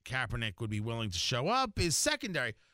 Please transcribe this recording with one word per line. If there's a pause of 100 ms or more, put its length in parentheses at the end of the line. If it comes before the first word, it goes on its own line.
Kaepernick
would
be
willing
to
show
up
is
secondary. (180)